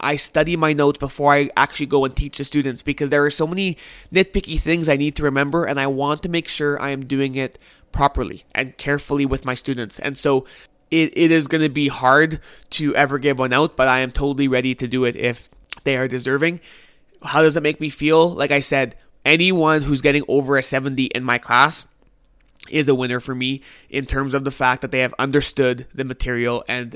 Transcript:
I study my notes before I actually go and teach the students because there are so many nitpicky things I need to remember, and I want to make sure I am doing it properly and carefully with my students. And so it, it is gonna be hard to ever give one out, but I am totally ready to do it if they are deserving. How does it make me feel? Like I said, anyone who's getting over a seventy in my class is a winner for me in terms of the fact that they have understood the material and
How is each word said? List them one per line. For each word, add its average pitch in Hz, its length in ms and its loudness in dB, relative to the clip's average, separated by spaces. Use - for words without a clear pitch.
I 147 160 -2
study - 400 0
my 156 160 2
notes 143 260 4
before 143 360 2
I 143 200 2
actually 143 320 0
go 135 200 2
and 131 100 -8
teach 143 220 -2
the 143 60 -6
students 139 380 -2
because 143 280 -4
there 147 140 4
are 147 60 2
so 156 160 -2
many 180 300 -4
nitpicky 175 480 0
things 160 300 0
I 143 80 4
need 147 200 -2
to 151 60 -4
remember, 143 440 0
and 139 120 -2
I 135 80 -2
want 139 360 -2
to 180 80 -4
make 170 180 -4
sure 143 320 -2
I 139 100 -6
am 135 140 -6
doing 135 300 -2
it 135 240 -6
properly 139 520 -2
and 131 240 -6
carefully 143 480 -2
with 131 180 -4
my 127 100 -4
students. 120 440 -8
And 139 180 -6
so 139 300 0
it, 160 240 2
it 165 160 4
is 160 160 4
gonna 156 220 0
be 139 200 -2
hard 147 520 2
to 147 260 -2
ever 139 220 2
give 131 200 0
one 127 140 0
out, 135 240 2
but 131 100 4
I 131 140 4
am 131 100 -2
totally 139 380 0
ready 127 260 0
to 123 140 -6
do 127 160 -2
it 120 100 0
if - 340 -4
they 135 120 0
are 127 120 -2
deserving. 135 520 -2
How 151 200 2
does 156 140 4
it 156 60 0
make 147 180 -2
me 156 100 -4
feel? 160 400 4
Like 143 200 -2
I 143 100 2
said, 135 360 -2
anyone 160 580 4
who's 139 180 0
getting 143 260 2
over 139 300 2
a 131 60 2
seventy 135 420 -2
in 127 180 -4
my 120 160 0
class 131 480 2
is 147 180 0
a 135 60 4
winner 123 240 -2
for 131 160 -10
me 127 260 -6
in 135 160 -6
terms 139 280 -4
of 139 100 -2
the 139 60 -4
fact 127 320 0
that 127 100 -8
they 131 80 0
have 123 180 0
understood 131 720 0
the 135 120 -6
material 120 640 -4
and 120 280 -6